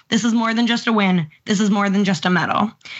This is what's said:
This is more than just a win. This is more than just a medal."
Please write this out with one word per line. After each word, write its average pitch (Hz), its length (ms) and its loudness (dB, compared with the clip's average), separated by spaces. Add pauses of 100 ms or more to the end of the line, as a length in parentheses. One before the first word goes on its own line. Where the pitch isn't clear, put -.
This 220 160 0
is 233 80 0
more 226 200 0
than 233 140 0
just 233 200 -2
a 233 60 0
win. 185 340 2 (180)
This 208 160 0
is 214 80 2
more 202 200 0
than 196 140 0
just 190 220 -2
a 185 40 0
medal." 180 400 0 (300)